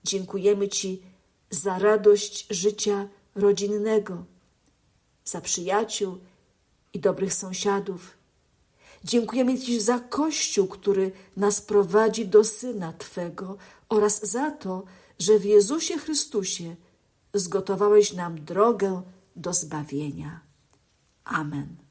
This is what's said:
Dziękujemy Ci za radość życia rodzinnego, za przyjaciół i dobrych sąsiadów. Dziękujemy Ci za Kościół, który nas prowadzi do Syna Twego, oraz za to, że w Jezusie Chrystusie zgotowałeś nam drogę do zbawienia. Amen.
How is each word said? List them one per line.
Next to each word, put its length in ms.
Dziękujemy 640
Ci 340
za 300
radość 720
życia 580
rodzinnego, 880
za 160
przyjaciół 760
i 60
dobrych 340
sąsiadów. 840
Dziękujemy 560
Ci 220
za 180
Kościół, 680
który 440
nas 240
prowadzi 680
do 160
Syna 500
Twego, 640
oraz 360
za 260
to, 320
że 200
w 60
Jezusie 520
Chrystusie 800
zgotowałeś 800
nam 320
drogę 560
do 180
zbawienia. 840
Amen. 520